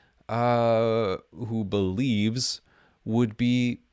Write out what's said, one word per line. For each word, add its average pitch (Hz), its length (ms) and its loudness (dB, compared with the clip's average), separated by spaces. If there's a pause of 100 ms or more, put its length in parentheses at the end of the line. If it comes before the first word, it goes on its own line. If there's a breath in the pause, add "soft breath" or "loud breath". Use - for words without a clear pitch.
(280 soft breath)
uh, 113 880 2 (160)
who 110 320 -6
believes 104 960 0 (460 soft breath)
would 110 320 0
be 123 420 0 (120)